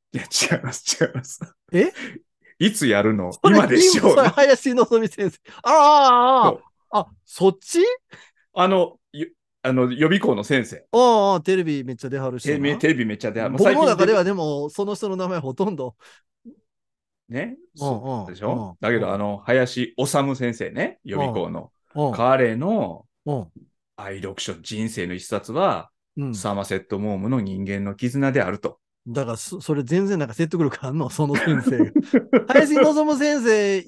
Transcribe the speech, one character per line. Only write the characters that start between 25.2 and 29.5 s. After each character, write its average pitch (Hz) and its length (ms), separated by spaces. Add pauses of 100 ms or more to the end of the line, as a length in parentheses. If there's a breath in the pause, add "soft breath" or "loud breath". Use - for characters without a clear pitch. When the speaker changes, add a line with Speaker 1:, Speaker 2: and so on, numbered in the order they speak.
Speaker 1:
冊 110 280
は、 135 380 (260)
Speaker 2:
う 143 100
ん。 123 80
Speaker 1:
サ 101 200
マ 98 100
セ 95 120
ッ 95 100
ト・ 101 120
モ 104 160
ー 95 40
ム 98 100
の 127 120
人 98 260
間 98 160
の 101 120
絆 135 360
で 127 120
あ 92 80
る 101 100
と。 - 180 (280)
Speaker 2:
だ 123 180
か 117 80
ら、 110 40
そ-、 185 240